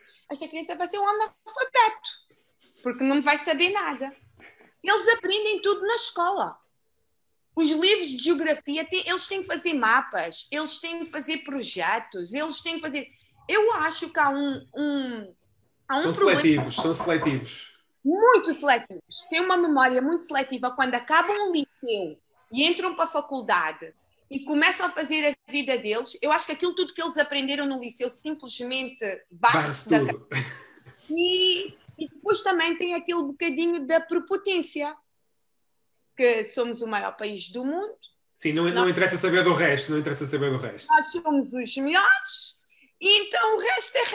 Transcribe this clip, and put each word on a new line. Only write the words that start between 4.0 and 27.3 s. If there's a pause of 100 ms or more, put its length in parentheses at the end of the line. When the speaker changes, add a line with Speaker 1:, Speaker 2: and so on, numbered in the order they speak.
Speaker 1:
Eles
aprendem
tudo
na
escola. (960)
Os
livros
de
geografia,
têm,
eles
têm
que
fazer
mapas,
eles
têm
que
fazer
projetos,
eles
têm
que
fazer, (440)
eu
acho
que
há
um,
um, (540)
há
um
Speaker 2:
São
Speaker 1:
problema
Speaker 2:
seletivos,
são
seletivos. (300)
Speaker 1:
muito
seletivos.
Têm
uma
memória
muito
seletiva.
Quando
acabam
o
liceu (360)
e
entram
para
a
faculdade (360)
e
começam
a
fazer (100)
a
vida
deles,
eu
acho
que
aquilo
tudo
que
eles
aprenderam